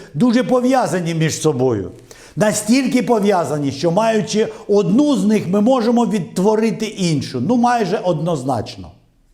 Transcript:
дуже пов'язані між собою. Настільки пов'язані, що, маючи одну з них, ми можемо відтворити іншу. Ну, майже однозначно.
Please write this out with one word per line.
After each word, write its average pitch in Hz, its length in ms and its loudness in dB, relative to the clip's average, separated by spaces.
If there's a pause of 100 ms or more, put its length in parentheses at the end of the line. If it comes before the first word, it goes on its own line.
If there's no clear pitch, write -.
(140)
дуже 233 300 2
пов'язані 196 720 0
між 156 260 -2
собою. 123 500 0 (460)
Настільки 220 640 0
пов'язані, 165 720 0
що, 170 180 -2
маючи 214 580 0 (200)
одну 208 480 2
з 190 80 -2
них, 202 240 2
ми 202 120 2
можемо 233 460 2
відтворити 208 800 0
іншу. 156 540 -2
Ну, 226 160 0
майже 233 420 2
однозначно. 139 920 -4 (440)